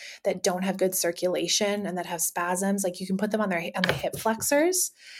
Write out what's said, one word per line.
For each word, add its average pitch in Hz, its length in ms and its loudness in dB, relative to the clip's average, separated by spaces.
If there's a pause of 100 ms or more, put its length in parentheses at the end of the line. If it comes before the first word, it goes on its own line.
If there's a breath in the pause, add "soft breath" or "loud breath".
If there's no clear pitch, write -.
(240 loud breath)
that 185 200 0
don't 185 200 0
have 190 140 0
good 185 180 2
circulation 180 880 0
and 175 120 -4
that 175 80 -4
have 170 160 -4
spasms. 190 640 0
Like, 180 160 -4
you 190 40 -4
can 190 120 0
put 214 140 0
them 214 100 2
on 208 80 0
their, 170 260 -2
on 190 80 -2
the 185 100 0
hip - 240 -4
flexors, 294 720 2 (280 loud breath)